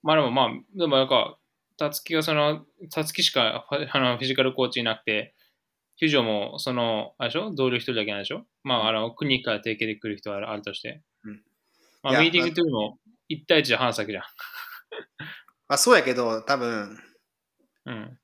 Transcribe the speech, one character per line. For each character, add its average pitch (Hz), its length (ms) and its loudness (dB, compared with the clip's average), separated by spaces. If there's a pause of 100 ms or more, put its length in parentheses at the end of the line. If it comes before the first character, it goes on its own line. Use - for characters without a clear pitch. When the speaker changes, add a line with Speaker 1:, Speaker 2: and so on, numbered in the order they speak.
Speaker 1:
ま 151 100 4
あ、 160 40 6
で 151 40 6
も、 131 80 2
ま 127 140 4
あ、 117 60 2 (280)
で 170 80 0
も 139 120 4
な 131 80 6
ん - 20 -12
か、 131 320 2 (400)
た 147 100 0
つ - 120 -6
き - 120 -6
が 160 80 2
そ 156 140 0
の、 151 280 2 (280)
た 156 120 -2
つ 156 80 -6
き - 120 -2
し - 80 2
か、 117 400 0
あ 143 280 -2
の、 123 200 2
フ 135 40 -4
ィ 131 40 -4
ジ 131 80 -2
カ 135 80 4
ル 131 100 2
コ 127 120 0
ー 120 40 -4
チ 123 120 -4
い - 20 -4
な 113 120 0
く - 80 -20
て、 107 300 -4 (640)
フ 160 80 0
ィ 156 40 4
ジ 147 80 4
オ 123 40 6
も 110 380 -2
そ 131 140 -4
の、 117 440 -2
あ 135 60 -6
れ 117 60 -2
で - 40 -8
し - 40 -6
ょ？ 208 180 -4
同 131 160 2
僚 123 60 0
一 117 80 -2
人 123 100 -4
だ 110 100 0
け 107 60 -6
な 101 80 -6
ん - 20 -8
で 98 40 -10
し - 80 -8
ょ？ 220 120 -12 (160)
ま 131 140 -2
あ、 113 60 0
Speaker 2:
う - 20 0
ん。 107 60 2
Speaker 1:
あ - 20 2 (100)
の、 117 140 -4
国 135 260 0
か 117 120 -2
ら 104 40 -2
提 113 160 -4
携 110 140 -4
で 107 80 -6
来 110 120 -10
る 101 120 -6
人 107 100 -10
は 104 220 -6
あ 107 40 -6
る 107 60 -10
と 101 140 -10
し - 60 -12
て。 156 200 -14 (220)
Speaker 2:
う - 80 -14
ん。 107 120 -18 (600)
Speaker 1:
ま 139 80 0
あ、 - 20 4
Speaker 2:
い - 40 4
や、 147 40 6
Speaker 1:
ミ 165 60 6
ー 165 40 2
テ 175 60 2
ィ 170 60 4
ン 175 60 0
グ 156 40 -8
と 175 80 0
い - 0 -
う 170 40 4
よ - 20 0
り 143 60 0
も、 110 180 -2
Speaker 2:
ま - 60 -20
あ、 - 160 -20 (140)
Speaker 1:
一 156 200 -10
対 156 140 6
一 131 80 -4
で 117 60 4
話 120 200 0
す - 20 -4
だ 104 80 -4
け 107 60 -8
じ 98 80 -6
ゃ - 20 -10
ん。 - 40 -12
<laughs> - 1400 -16
Speaker 2:
ま 139 60 2
あ、 139 60 2
そ 240 140 8
う - 20 10
や 175 80 6
け 131 100 2
ど、 113 300 0
多 143 120 2
分、 107 440 -4 (840)
Speaker 1:
う 127 60 -12
ん。 117 320 -14